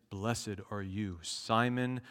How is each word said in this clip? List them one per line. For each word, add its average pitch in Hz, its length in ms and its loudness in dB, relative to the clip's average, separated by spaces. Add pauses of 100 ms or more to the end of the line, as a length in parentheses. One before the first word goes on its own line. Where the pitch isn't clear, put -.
(120)
"Blessed 104 480 -2 (100)
are 101 140 -4
you, 95 400 -2
Simon 123 880 2